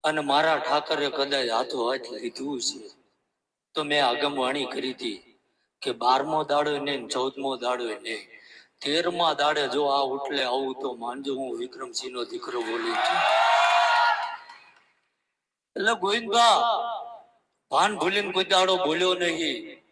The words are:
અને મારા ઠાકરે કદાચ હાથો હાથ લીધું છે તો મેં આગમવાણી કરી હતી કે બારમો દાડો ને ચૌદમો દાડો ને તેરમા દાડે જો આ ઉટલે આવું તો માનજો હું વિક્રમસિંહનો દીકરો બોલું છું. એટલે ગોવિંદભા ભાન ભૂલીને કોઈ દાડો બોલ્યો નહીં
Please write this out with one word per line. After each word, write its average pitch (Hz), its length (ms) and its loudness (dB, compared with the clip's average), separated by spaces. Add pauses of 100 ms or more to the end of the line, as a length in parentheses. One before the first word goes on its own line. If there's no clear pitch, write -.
અને 156 260 0
મારા 151 300 4
ઠાકરે 147 580 0
કદાચ 139 320 0
હાથો 123 280 -2 (100)
હાથ 127 260 -2
લીધું 120 540 -8
છે 127 120 -6 (960)
તો 160 40 -2 (100)
મેં 147 140 4
આગમવાણી 135 680 0
કરી 131 220 -4
હતી 104 260 -6 (640)
કે 196 100 -4 (120)
બારમો 139 360 2 (120)
દાડો 147 220 2 (120)
ને 139 100 -2 (180)
ચૌદમો 131 440 -4
દાડો 123 280 -4 (200)
ને 113 120 -6 (640)
તેરમા 170 600 0
દાડે 147 220 2 (100)
જો 147 160 2
આ 139 140 2 (100)
ઉટલે 139 320 -4
આવું 131 340 -2
તો 135 100 -4 (120)
માનજો 135 380 -6
હું 131 200 -6
વિક્રમસિંહનો 127 640 -8 (100)
દીકરો 120 280 -6 (100)
બોલું 113 340 -2
છું. - 160 2 (2500)
એટલે 208 260 2
ગોવિંદભા 226 560 4 (1120)
ભાન 175 280 4
ભૂલીને 190 360 0
કોઈ 185 200 0
દાડો 185 200 6 (100)
બોલ્યો 180 360 2
નહીં 160 380 -2 (320)